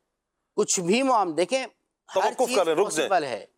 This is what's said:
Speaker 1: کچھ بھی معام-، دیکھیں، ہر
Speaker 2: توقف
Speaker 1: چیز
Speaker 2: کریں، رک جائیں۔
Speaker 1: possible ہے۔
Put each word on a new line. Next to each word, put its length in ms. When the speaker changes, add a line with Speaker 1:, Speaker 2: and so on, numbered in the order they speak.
Speaker 1:
کچھ 240
بھی 220
معام-، 340
دیکھیں، 300
ہر 40
Speaker 2:
توقف 280
Speaker 1:
چیز 80
Speaker 2:
کریں، 180
رک 180
جائیں۔ 180
Speaker 1:
possible 140
ہے۔ 220